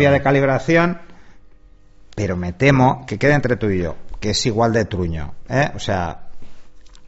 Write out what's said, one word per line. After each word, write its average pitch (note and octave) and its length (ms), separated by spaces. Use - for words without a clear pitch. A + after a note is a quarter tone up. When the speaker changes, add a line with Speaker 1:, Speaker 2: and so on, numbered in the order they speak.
Speaker 1:
pero C#3 40
Speaker 2:
de C3+ 100
calibración, C#3+ 760
pero F#2+ 220
me F2+ 180
temo C3+ 520
que - 120
quede C#3+ 160
entre B2 220
tú G#2+ 140
y F#2+ 120
yo, D#2 140
que G#2 100
es - 160
igual A2+ 260
de A2 140
truño, E2 480
¿eh? C3 260
O G2+ 40
sea, F#2 500